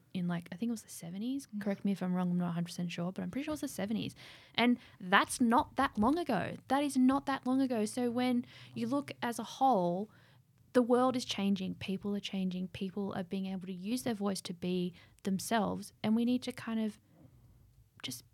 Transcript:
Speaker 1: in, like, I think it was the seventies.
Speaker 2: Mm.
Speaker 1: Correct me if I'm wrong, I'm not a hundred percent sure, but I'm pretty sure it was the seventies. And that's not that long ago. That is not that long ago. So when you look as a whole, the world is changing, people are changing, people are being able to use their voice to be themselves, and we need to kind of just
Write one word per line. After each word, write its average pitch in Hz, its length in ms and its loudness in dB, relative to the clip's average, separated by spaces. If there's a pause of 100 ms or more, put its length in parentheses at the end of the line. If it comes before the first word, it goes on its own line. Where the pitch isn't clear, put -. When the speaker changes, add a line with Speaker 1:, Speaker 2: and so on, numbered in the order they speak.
(140)
Speaker 1:
in, 175 140 -2
like, 175 240 -4
I 175 60 -10
think 226 100 -2
it 240 60 -2
was 220 80 -8
the - 80 -20
seventies. 214 680 -8
Speaker 2:
Mm. 208 60 -6
Speaker 1:
Correct 202 240 -2
me 202 80 2
if 185 100 -4
I'm 180 100 0
wrong, 180 180 0
I'm 175 60 2
not 175 120 0
a - 20 -2
hundred 170 140 -2
percent 175 260 -6
sure, 175 220 -4
but 190 80 -6
I'm 180 100 -4
pretty 269 140 -4
sure 311 80 -4
it 294 80 -6
was - 0 -
the 277 80 -4
seventies. 208 440 -4 (420)
And 240 220 4 (220)
that's 196 400 4
not 247 380 4
that 269 200 2
long 247 200 4
ago. 240 400 0 (100)
That 277 160 2
is 277 140 -2
not 262 300 6
that 269 200 -2
long 262 140 4
ago. 247 240 2
So 247 260 0
when 247 320 2 (320)
you 226 120 -4
look 277 340 -2
as 240 180 -4
a 226 40 -4
whole, 202 680 2 (640)
the 254 80 6
world 247 340 4
is 247 80 -4
changing, 190 520 0
people 196 380 -4
are 202 60 -4
changing, 185 540 -4
people 190 420 -6
are 190 80 -4
being 190 220 -6
able 190 220 -6
to 190 60 -6
use 208 300 -4
their 240 120 -2
voice 202 260 -2
to - 120 -8
be 180 400 -2 (300)
themselves, 190 680 0 (100)
and 214 140 4
we 233 80 2
need 247 180 2
to 247 80 -6
kind 226 300 -4
of 214 180 -2 (1000)
just - 320 -10